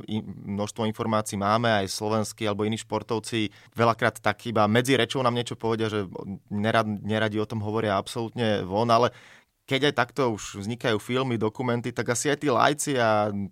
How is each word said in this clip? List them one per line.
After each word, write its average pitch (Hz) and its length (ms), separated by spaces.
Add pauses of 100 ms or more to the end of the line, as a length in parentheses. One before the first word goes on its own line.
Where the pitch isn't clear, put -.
i-, 107 160
množstvo 101 640
informácií 110 480
máme, 104 480
aj 95 80
slovenskí 107 560
alebo 104 160
iní 107 160
športovci 107 720 (240)
veľakrát 117 480
tak - 240
iba 107 240
medzi 123 240
rečou 117 320
nám 120 80
niečo 120 240
povedia, 110 320
že 104 160 (480)
nerad-, 107 480
neradi 107 400
o 107 80
tom 113 160
hovoria 107 320
absolútne 110 640
von, 98 240
ale 117 240 (580)
keď 135 240
aj - 80
takto 123 320
už 104 320
vznikajú 117 320
filmy, 127 400
dokumenty, 120 560
tak 117 160
asi 123 240
aj 147 80
tí 147 80
lajci 135 480
a 107 320 (220)